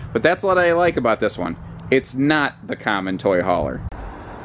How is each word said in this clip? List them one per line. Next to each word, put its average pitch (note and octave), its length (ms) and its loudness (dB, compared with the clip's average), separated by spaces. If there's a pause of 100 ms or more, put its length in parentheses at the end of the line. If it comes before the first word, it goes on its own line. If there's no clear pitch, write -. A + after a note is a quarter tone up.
(120)
But A2+ 100 -2
that's F3 200 4
what F#3 160 2
I F3 160 4
like E3+ 240 2
about A2+ 220 2
this G#2 180 0
one. F2 180 -4 (340)
It's C3 240 2
not C#3+ 420 2 (100)
the - 100 -4
common F#2+ 400 -2
toy F#2 240 2
hauler. E2 400 0 (640)